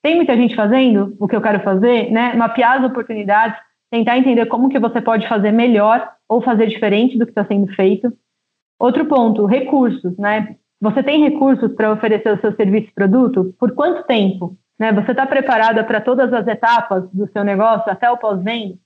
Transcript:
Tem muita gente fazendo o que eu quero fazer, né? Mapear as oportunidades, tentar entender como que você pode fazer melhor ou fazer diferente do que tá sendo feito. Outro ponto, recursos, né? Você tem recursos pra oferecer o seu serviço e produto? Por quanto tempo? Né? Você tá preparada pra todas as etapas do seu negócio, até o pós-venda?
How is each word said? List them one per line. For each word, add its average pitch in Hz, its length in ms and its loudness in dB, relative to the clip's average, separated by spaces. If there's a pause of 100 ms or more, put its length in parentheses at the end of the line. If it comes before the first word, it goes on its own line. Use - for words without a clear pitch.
Tem 311 140 0
muita 311 220 2
gente 240 180 2
fazendo 220 640 0
o 208 80 -4
que 220 80 -2
eu 214 80 -2
quero 208 180 0
fazer, 208 520 0
né? 233 220 0
Mapear 233 440 2
as 254 60 0
oportunidades, 220 760 -2 (320)
tentar 233 280 0
entender 240 280 2
como 233 220 0
que 269 120 0
você 233 200 -2
pode 226 280 -2
fazer 208 240 0
melhor 226 580 2 (180)
ou 226 140 0
fazer 226 240 2
diferente 220 500 0
do 233 80 2
que 226 80 -10
tá 208 120 -2
sendo 202 300 -2
feito. 202 380 0 (640)
Outro 254 280 0
ponto, 226 420 2
recursos, 240 720 0
né? 214 380 -4 (240)
Você 214 200 0
tem 294 220 0
recursos 269 520 2
pra 214 180 0
oferecer 214 440 0
o 190 40 -8
seu 208 160 0
serviço 214 320 0
e - 60 -20
produto? 196 640 0
Por 247 160 -2
quanto 339 320 -2
tempo? 190 520 -2 (220)
Né? 220 140 0
Você 208 220 0
tá 269 100 0
preparada 226 600 0
pra 220 160 -2
todas 247 320 0
as 226 160 -2
etapas 220 640 0
do 196 160 -4
seu 202 160 -4
negócio, 214 460 0
até 240 200 0
o 247 60 0
pós-venda? 214 580 -6 (120)